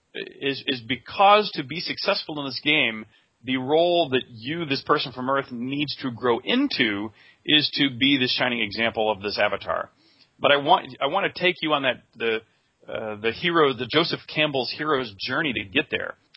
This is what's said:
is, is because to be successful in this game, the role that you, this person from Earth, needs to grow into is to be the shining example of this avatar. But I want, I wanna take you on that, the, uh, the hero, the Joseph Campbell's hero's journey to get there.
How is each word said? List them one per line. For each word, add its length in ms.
is, 540
is 140
because 720
to 100
be 160
successful 600
in 80
this 140
game, 440
the 100
role 540
that 200
you, 360
this 160
person 320
from 160
Earth, 240
needs 480
to 100
grow 320
into 680
is 300
to 220
be 200
the 100
shining 340
example 480
of 120
this 180
avatar. 500
But 140
I 60
want, 440
I 60
wanna 260
take 280
you 100
on 120
that, 200
the, 240
uh, 300
the 100
hero, 420
the 160
Joseph 380
Campbell's 500
hero's 400
journey 360
to 100
get 260
there. 260